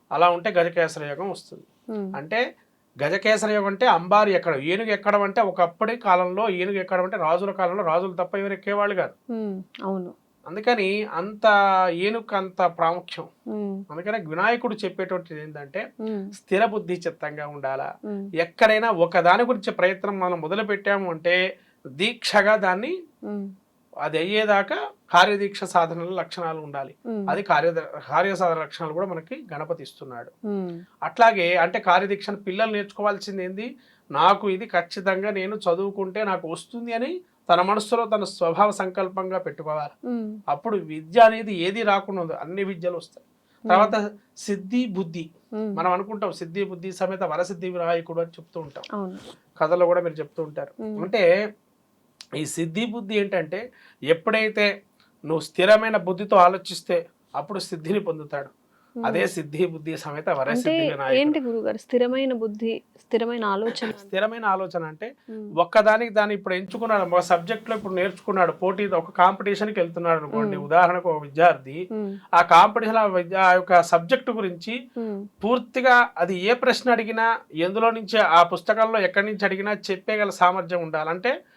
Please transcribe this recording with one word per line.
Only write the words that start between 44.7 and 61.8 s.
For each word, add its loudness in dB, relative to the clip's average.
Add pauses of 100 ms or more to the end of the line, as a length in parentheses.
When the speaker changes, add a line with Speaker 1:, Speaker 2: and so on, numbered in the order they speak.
Speaker 1:
బుద్ధి -6 (240)
Speaker 2:
మ్మ్. -6
Speaker 1:
మనం 2
అనుకుంటాం -4
సిద్ధి -6
బుద్ధి -10
సమేత -4
వరసిద్ధి -4
వినాయకుడు -2
అని -4
చెప్తూ -16
ఉంటాం. -14
Speaker 2:
అవును. -8 (400)
Speaker 1:
కథలో 4
కూడా 4
మీరు -4
చెప్తూ -8
ఉంటారు. -10
Speaker 2:
మ్మ్. -8
Speaker 1:
అంటే 2 (800)
ఈ -4
సిద్ధి -4
బుద్ధి -8
ఏంటంటే -2 (300)
ఎప్పుడైతే 2 (440)
నువ్వు -2
స్థిరమైన 4
బుద్ధితో 0
ఆలోచిస్తే 4 (380)
అప్పుడు -6
సిద్ధిని -4
పొందుతాడు. -8 (480)
Speaker 2:
మ్మ్. -4
Speaker 1:
అదే 0
సిద్ధి -2
బుద్ధి -8
సమేత -8
Speaker 2:
అంటే 0
Speaker 1:
వరసిద్ధి 0
వినాయకుడు. 0
Speaker 2:
ఏంటి 2
గురుగారు -4
స్థిరమైన 0